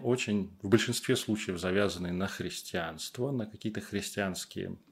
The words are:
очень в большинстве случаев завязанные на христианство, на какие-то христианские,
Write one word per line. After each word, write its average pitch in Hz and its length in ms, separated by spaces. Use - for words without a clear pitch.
очень 113 580
в 101 80
большинстве 120 460
случаев 107 440
завязанные 92 540
на 92 140
христианство, 87 1040
на 117 140
какие-то 104 360
христианские, 95 920